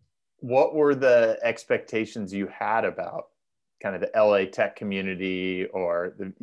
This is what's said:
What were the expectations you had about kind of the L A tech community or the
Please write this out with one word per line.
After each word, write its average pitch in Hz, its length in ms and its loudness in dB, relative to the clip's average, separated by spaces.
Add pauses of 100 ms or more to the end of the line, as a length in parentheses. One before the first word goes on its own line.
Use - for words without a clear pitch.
(400)
What 135 340 2
were 147 200 4
the 120 480 4
expectations 113 920 -2
you 98 140 -4
had 107 360 -2
about - 440 -6 (540)
kind 98 120 -4
of 87 60 -8
the - 160 -4
L 107 180 6
A 98 100 2
tech 101 300 -2
community 92 920 -4
or 87 520 -4
the 98 140 -10 (100)